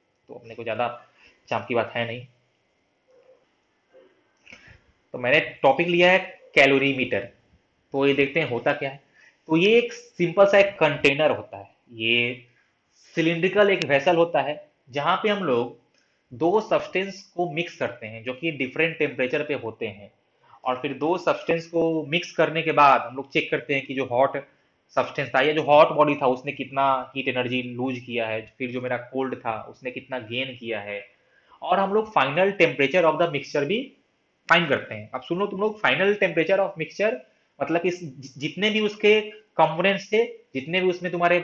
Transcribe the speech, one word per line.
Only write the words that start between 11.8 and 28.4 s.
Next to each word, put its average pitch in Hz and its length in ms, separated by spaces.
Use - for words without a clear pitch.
ये 120 540
cylindrical 180 800
एक 190 140
vessel 151 320
होता 165 240
है, 143 280
जहाँ 143 260
पे 190 120
हम 196 160
लोग 120 380
दो 170 280
substance 190 640
को 175 160
mix 165 260
करते 117 280
हैं 113 180
जो 127 100
कि 165 180
different 151 460
temperature 147 440
पे 147 120
होते 113 320
हैं, 101 240
और 127 180
फिर 139 120
दो 151 240
substance 165 480
को 165 400
mix 170 260
करने 160 300
के 156 100
बाद 143 280
हम 120 160
लोग 135 140
check 156 200
करते 147 240
हैं 135 120
कि 135 80
जो 131 100
hot 131 320
substance 131 380
था 131 60
या 147 120
जो 151 100
hot 147 260
body 147 260
था 139 120
उसने 127 260
कितना 135 640
heat 135 120
energy 123 340
lose 123 360
किया 117 280
है, 110 140